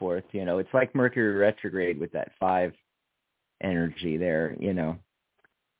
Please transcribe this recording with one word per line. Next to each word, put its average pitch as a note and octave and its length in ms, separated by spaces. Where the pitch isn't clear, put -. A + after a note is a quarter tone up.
forth. F#2 320
You G2 120
know, F2+ 140
it's F#2+ 160
like C3 220
Mercury A#2+ 400
retrograde F#2+ 640
with E2+ 140
that - 260
five F#2 320
energy E2+ 540
there, E2 420
you F#2+ 160
know. E2 240